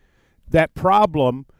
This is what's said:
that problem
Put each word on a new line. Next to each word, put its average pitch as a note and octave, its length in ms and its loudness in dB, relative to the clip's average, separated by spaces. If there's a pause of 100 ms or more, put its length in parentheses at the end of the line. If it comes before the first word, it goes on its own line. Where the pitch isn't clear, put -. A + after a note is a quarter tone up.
(480)
that D#3+ 260 0
problem D#3 720 0 (140)